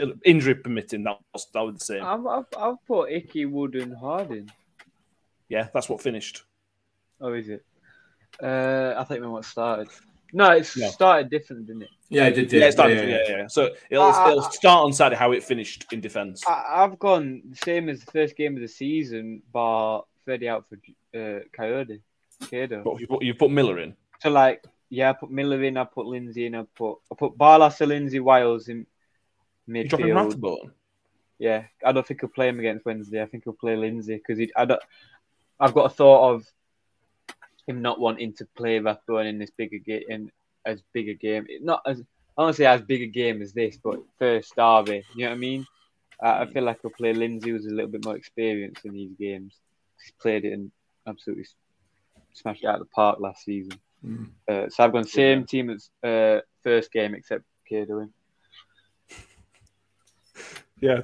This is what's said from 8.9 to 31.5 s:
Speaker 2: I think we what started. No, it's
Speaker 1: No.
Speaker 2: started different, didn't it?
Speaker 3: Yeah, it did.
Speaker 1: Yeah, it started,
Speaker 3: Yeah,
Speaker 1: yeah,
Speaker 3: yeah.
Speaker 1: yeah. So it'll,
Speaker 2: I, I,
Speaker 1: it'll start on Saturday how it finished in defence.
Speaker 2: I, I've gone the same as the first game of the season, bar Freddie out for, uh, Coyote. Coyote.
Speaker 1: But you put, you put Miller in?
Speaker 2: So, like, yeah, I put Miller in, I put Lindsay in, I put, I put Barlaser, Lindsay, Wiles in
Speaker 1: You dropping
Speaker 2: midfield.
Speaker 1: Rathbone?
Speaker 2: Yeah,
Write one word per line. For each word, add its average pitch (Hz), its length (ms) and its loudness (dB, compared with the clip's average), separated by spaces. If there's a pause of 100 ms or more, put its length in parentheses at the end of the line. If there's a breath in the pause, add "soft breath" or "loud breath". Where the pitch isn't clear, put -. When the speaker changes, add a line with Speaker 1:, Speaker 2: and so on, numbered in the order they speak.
Speaker 2:
I 131 80 -6
think 131 160 -8
we 120 80 -10
what 113 160 -12
started. 113 440 -6 (440)
No, 190 200 6
it's 160 240 2
Speaker 1:
No. 117 120 -4
Speaker 2:
started 160 420 4
different, 127 360 -8
didn't 110 160 -16
it? - 80 -20 (180)
Speaker 3:
Yeah, 143 180 4
it 123 80 4
did. 127 180 0
Speaker 1:
Yeah, 147 140 8
it 147 60 8
started, 135 240 6
Speaker 3:
Yeah, 107 80 0
Speaker 1:
yeah, 110 140 0 (100)
Speaker 3:
yeah. 101 80 -4
Speaker 1:
yeah. 101 120 -8
So 139 220 2 (200 loud breath)
it'll, 139 140 6
Speaker 2:
I, 190 60 10
I, 185 200 6
Speaker 1:
it'll 143 140 2
start 175 420 8
on 139 80 0
Saturday 131 240 4
how 123 140 4
it 120 120 -2
finished - 480 -6
in 113 80 -8
defence. 101 480 -8
Speaker 2:
I, 147 160 -2 (180)
I've 196 160 2
gone 151 520 0
the 131 60 -20
same 170 340 -4
as 135 120 -10
the - 80 -20
first 151 240 0
game 147 220 -4
of 123 60 -8
the 117 60 -10
season, 120 720 -8 (100)
bar 110 520 -2 (200)
Freddie 120 240 -6
out 110 200 -6
for, 107 80 -20 (400)
uh, 107 240 -10 (120)
Coyote. 113 480 -6 (500)
Coyote. 123 340 -6
Speaker 1:
But 113 160 -4
you 120 60 -12
put, 131 160 -4
you 123 120 -2
put 143 180 4
Miller 120 260 2
in? 82 160 -12 (260)
Speaker 2:
So, 151 100 0
like, 135 340 4 (260)
yeah, 131 200 0
I - 20 -2
put 131 180 -10
Miller 135 320 -2
in, 135 140 -2
I 127 80 -2
put 120 220 -10
Lindsay 120 400 -8
in, 117 100 -8
I 113 80 -8 (100)
put, 113 240 -8 (140)
I - 20 -12
put 135 240 -6
Barlaser, 151 480 8
Lindsay, 143 320 -4
Wiles 123 500 4
in 117 180 -14 (840)
Speaker 1:
You 117 180 -4
dropping 156 220 0
Speaker 2:
midfield. 170 60 2 (160)
Speaker 1:
Rathbone? 101 420 -8 (680)
Speaker 2:
Yeah, 110 260 -2 (220)